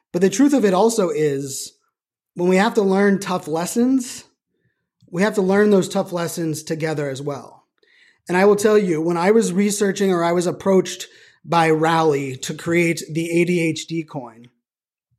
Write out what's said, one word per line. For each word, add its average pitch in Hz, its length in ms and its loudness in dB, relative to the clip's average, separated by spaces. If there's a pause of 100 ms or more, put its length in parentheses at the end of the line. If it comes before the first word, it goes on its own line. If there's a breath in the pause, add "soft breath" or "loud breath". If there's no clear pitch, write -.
(120 soft breath)
But 180 120 -4
the 185 80 4
truth 285 220 4
of 220 120 4
it 190 80 2
also 202 360 2
is, 143 640 -4 (600)
when 175 160 -2
we 185 60 4
have 214 180 2
to 220 80 2
learn 196 380 2
tough 185 280 -6
lessons, 240 760 -2 (920)
we 175 80 -2
have 214 140 0
to 208 60 0
learn 202 280 2
those 185 180 2
tough 190 240 -4
lessons 165 520 -6
together 156 440 -4
as 131 140 -8
well. 135 460 -12 (600 soft breath)
And 175 80 -2
I 190 100 4
will 208 100 6
tell 214 220 4
you, 180 220 0
when 170 160 -2
I 175 160 2
was 208 220 2
researching 196 580 0
or 170 120 0
I 170 80 0
was 175 160 0
approached 185 600 0 (380 soft breath)
by 160 240 2
Rally 156 680 0
to - 160 -10
create 170 580 -2
the 170 300 0
A 170 40 2
D 180 140 0
H 160 260 -2
D 165 180 -8
coin, 120 460 -16 (680)